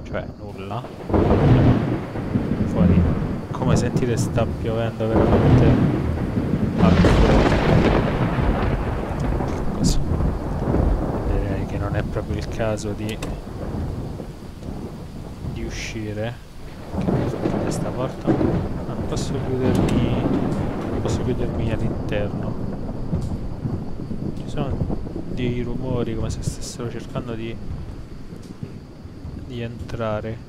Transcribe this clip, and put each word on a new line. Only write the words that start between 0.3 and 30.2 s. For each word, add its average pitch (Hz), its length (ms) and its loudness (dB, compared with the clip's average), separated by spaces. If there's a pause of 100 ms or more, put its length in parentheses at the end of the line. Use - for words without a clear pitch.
nulla. 101 440 -8 (1800)
Fuori, - 360 6 (500)
come 123 260 2
sentite, 120 400 2
sta 113 280 2
piovendo 113 600 -2
veramente 117 680 6 (1040)
tanto. 175 300 6 (2750)
Così. - 220 4 (1300)
Direi - 340 0
che 104 120 -4
non 104 180 -2
è 104 80 0
proprio 104 340 -2
il - 120 -4
caso 107 420 -2
di, 107 260 -4 (2250)
di - 100 -6
uscire. 107 680 -4 (640)
Che - 120 0
mi - 200 2
fa - 100 -4
chiudere - 320 0
sta - 180 -2
porta? - 380 -4
Ah, - 680 2
non - 140 -4
posso - 240 -2
chiudermi, 127 920 2 (680)
non - 120 -2
posso 110 220 0
chiudermi 117 480 0
all'interno. 104 840 -2 (1800)
Ci - 140 -6
sono - 460 -2 (360)
dei 123 300 -2
rumori 120 540 -2
come 110 160 -2
se - 100 -4
stessero - 480 -6
cercando 120 460 -8
di, 113 200 -6 (1900)
di 123 160 -8
entrare. 113 760 -6 (100)